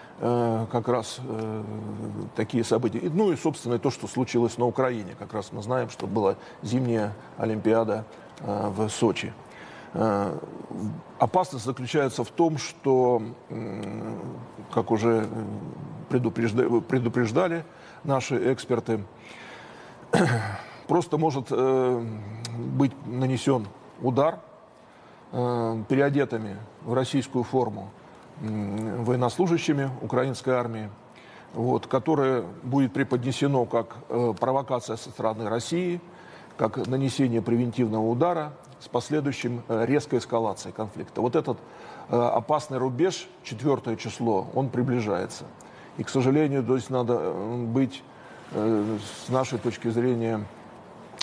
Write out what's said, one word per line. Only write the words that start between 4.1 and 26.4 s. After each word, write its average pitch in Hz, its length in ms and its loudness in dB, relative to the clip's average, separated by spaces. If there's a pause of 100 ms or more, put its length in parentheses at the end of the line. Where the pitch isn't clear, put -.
на 120 80 4
Украине. 117 520 0
Как 104 140 -12
раз 104 200 -6
мы 107 100 -6
знаем, 120 280 0
что - 180 -8
была 98 260 4 (280)
зимняя 113 520 0 (240)
Олимпиада, 110 680 2 (360)
э, 104 280 -2
в 104 200 -2
Сочи. 101 440 2 (640)
Э, 101 420 2 (840)
опасность 170 440 2
заключается 131 600 0
в - 60 -12
том, 160 280 4
что, 127 640 4 (260)
м, 110 680 -8 (560)
как - 160 2
уже, 113 400 4
э, 113 140 -6 (640)
предупрежда-, 120 720 2
предупреждали 127 840 0 (380)
наши 131 500 2
эксперты, 113 520 -2 (1080)
<clears throat> 113 760 0
просто 156 300 2
может, 143 320 2
э, 127 540 4 (520)
быть 131 360 2 (140)
нанесен 127 600 0 (360)
удар, 135 380 2 (920)
э, 117 560 0
переодетыми 131 680 2 (280)